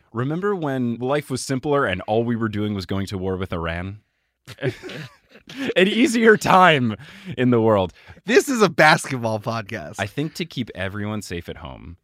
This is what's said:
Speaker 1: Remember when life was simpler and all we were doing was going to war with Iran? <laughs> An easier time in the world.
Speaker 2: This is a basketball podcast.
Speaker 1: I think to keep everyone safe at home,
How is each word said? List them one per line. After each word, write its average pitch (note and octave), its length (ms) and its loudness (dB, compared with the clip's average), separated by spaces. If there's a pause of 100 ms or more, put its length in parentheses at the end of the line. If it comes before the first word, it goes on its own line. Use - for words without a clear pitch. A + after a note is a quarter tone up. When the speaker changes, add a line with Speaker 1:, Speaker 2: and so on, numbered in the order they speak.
(140)
Speaker 1:
Remember E3+ 420 -2
when C3 400 -2
life B2+ 320 -2
was B2+ 140 -4
simpler C#3 420 0
and F#2 220 -2
all A2 180 2
we A#2+ 100 -2
were A2+ 140 0
doing G#2 240 -2
was F#2+ 140 -4
going G2 220 -2
to G2+ 100 -6
war F#2+ 180 -2
with F#2 160 -6
Iran? F2 480 -6 (300)
<laughs> - 320 -20
An - 1200 -4
easier A3+ 520 4
time D3+ 580 4 (400)
in B2+ 140 2
the A#2 100 6
world. G2+ 320 4 (320)
Speaker 2:
This C4 240 2
is A#3+ 140 0
a F3 80 6
basketball A#2+ 680 2
podcast. G#2 600 -8
Speaker 1:
I G2+ 80 -4
think D3+ 300 -6
to E3+ 100 -6
keep B2 280 -8
everyone G#2 460 -6
safe F2 300 -10
at D#2 80 -14
home, C#2 460 -16